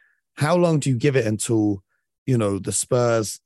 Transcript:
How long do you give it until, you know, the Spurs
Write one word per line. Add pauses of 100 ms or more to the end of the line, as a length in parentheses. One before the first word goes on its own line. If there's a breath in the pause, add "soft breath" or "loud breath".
(380 soft breath)
How
long
do
you
give
it
until, (420)
you
know,
the
Spurs